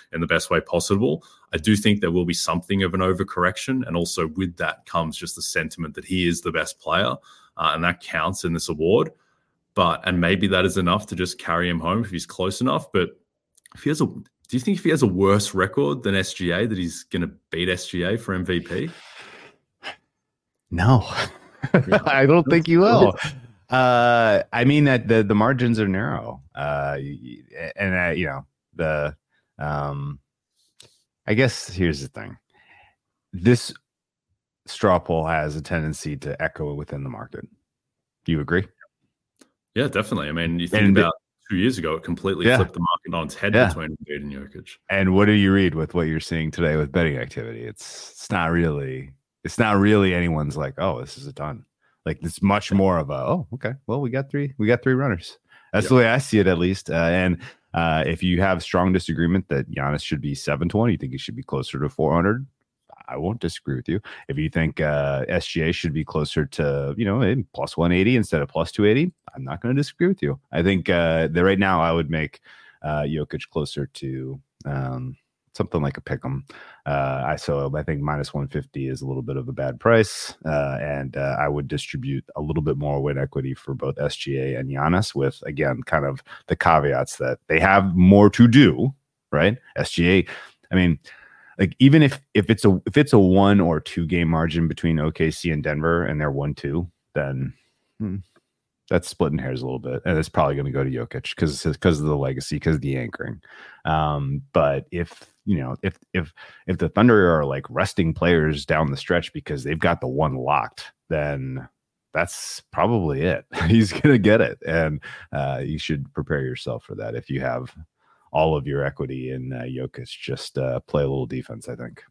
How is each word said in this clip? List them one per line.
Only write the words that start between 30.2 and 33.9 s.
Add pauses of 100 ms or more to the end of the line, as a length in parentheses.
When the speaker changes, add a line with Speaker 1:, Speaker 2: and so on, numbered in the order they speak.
Speaker 2:
I
guess
here's
the
thing. (960)
This (920)